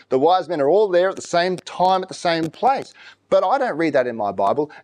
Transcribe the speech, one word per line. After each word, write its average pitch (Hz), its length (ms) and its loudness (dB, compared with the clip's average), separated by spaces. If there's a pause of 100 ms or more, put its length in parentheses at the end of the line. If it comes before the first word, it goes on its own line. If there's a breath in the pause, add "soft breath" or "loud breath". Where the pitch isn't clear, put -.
the 131 100 2
wise 165 300 2
men 165 100 -2
are 135 80 2
all 202 220 4
there 175 180 2
at 190 80 -4
the 160 60 -14
same 180 340 -2
time, 185 460 0
at 185 80 -10
the - 40 -14
same 165 360 -2
place. - 440 -2 (360 loud breath)
But 190 160 2
I 220 120 2
don't 220 200 -2
read 156 160 0
that 127 120 2
in 117 120 -6
my 101 160 -2
Bible, 113 360 0 (140 loud breath)